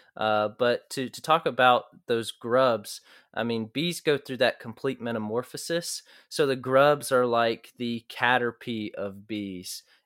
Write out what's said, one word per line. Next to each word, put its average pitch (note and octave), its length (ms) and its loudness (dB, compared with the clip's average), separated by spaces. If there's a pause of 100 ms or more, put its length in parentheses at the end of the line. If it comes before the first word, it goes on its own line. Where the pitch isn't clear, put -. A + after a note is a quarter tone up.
(160)
Uh, G#2+ 400 0
but B2 340 0
to, B2+ 180 -6
to - 120 -16
talk D#3+ 240 2
about B2+ 420 4 (200)
those A#2 240 -2
grubs, A#2+ 720 0 (340)
I A2 80 -4
mean, A2+ 300 -4
bees E3 280 -4
go D3 160 0
through C3 200 -8
that A#2+ 240 2
complete B2 400 -6
metamorphosis. A#2 1040 -6 (240)
So D3+ 180 0
the C3+ 80 2
grubs C3 560 4
are B2 160 4
like A#2 520 0
the A#2 300 -6
caterpie A#2+ 840 -2
of G2+ 320 -10
bees. G2+ 560 -10 (240)